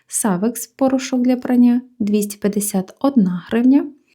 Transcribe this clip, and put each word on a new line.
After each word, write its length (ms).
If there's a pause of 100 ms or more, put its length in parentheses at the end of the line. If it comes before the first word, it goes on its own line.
Савекс 600
порошок 540
для 140
прання 460 (180)
двісті 380
п'ятдесят 640
одна 480
гривня 400 (280)